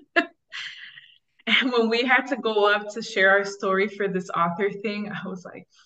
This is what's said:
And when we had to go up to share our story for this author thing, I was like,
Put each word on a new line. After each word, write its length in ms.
And 260
when 160
we 160
had 220
to 100
go 340
up 220
to 100
share 280
our 140
story 440
for 180
this 240
author 400
thing, 400
I 160
was 180
like, 220